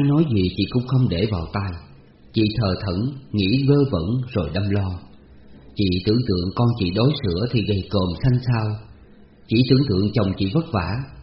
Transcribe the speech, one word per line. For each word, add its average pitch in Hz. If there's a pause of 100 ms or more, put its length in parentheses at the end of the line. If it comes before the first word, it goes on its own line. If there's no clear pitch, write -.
nói 147 (100)
gì 98 (160)
chị 101
cũng 123
không 127
để 90
vào 85
tai. 98 (640)
Chị 110 (140)
thờ 95
thẫn, 90 (360)
nghĩ 107
vơ 143 (160)
vẩn 101 (120)
rồi 82
đâm 98
lo. 95 (760)
Chị 104 (200)
tưởng 107 (100)
tượng 92
con 120 (120)
chị 90
đói 117 (140)
sữa 92
thì 117
gầy 98
còm 92 (140)
xanh 123
xao. 113 (800)
Chị 110 (120)
tưởng 139
tượng 101
chồng 101
chị 98
vất 165
vả, 85 (340)